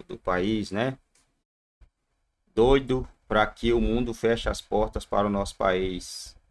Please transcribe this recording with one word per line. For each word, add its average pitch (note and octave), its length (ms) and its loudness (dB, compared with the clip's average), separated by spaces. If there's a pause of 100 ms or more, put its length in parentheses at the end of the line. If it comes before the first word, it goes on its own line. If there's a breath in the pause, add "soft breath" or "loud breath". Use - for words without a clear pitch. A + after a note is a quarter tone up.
do F2+ 80 -12
país, G2+ 540 -2
né? B2+ 260 -2 (1600)
Doido B2+ 540 4 (200)
pra G#2+ 180 4
que A#2 260 -2
o A#2 80 2
mundo A2+ 320 0
feche A2+ 360 0
as G2 120 -4
portas G#2+ 440 -2
para G2+ 220 0
o G2+ 40 0
nosso G2 260 -4
país, F#2 800 -4 (140)